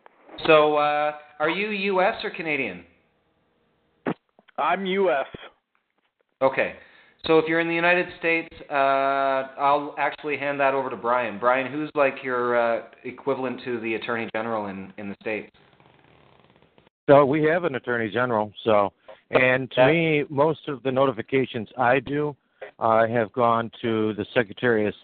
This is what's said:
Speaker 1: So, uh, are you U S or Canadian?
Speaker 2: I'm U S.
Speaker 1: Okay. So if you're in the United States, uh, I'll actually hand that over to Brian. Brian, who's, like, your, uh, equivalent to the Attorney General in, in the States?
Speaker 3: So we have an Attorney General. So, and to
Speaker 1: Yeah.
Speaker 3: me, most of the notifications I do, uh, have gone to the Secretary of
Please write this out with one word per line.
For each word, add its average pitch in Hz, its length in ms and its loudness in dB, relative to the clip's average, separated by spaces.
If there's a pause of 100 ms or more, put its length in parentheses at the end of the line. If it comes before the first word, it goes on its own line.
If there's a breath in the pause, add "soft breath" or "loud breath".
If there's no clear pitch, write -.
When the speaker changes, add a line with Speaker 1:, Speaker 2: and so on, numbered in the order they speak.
(460)
Speaker 1:
So, 151 300 6
uh, 147 360 0 (260)
are 156 120 0
you 196 180 -4
U 196 320 -2
S 214 140 2 (100)
or 208 60 -6
Canadian? 135 540 -6 (1700)
Speaker 2:
I'm 175 300 -2
U 185 240 2
S. 135 160 0 (1120)
Speaker 1:
Okay. 131 340 0 (500 loud breath)
So 160 140 6
if 156 100 2
you're 165 100 0
in 165 80 0
the 170 80 -2
United 175 320 2 (140)
States, 165 340 -2 (160)
uh, 147 40 -6 (840)
I'll 147 400 0
actually 147 380 -4
hand 139 240 -4
that 135 140 2
over 131 160 -2
to 120 60 -10
Brian. 117 440 -2
Brian, 127 320 2
who's, 151 240 -8
like, 135 260 0
your, 123 340 -2
uh, 117 260 0 (200)
equivalent 123 640 -6
to 120 160 -6
the 113 140 -4
Attorney 113 380 -6
General 110 340 -4
in, 95 320 -12
in 104 100 -12
the 98 140 -10
States? 107 280 -8 (1600)
Speaker 3:
So 143 160 10
we 147 200 0
have 170 200 2
an 147 100 -2
Attorney 117 360 -4
General. 107 420 -2 (100)
So, 104 300 4 (380 loud breath)
and 127 420 2
to 127 80 2
Speaker 1:
Yeah. 127 100 6
Speaker 3:
me, 160 380 2
most 147 400 0
of 123 160 -10
the 131 80 -2
notifications 127 840 -2
I 123 220 2
do, 143 380 -6 (420 loud breath)
uh, 113 300 4
have 113 240 -2
gone 117 400 0 (100)
to 110 320 0
the 101 200 -6
Secretary 110 520 0
of 101 180 -4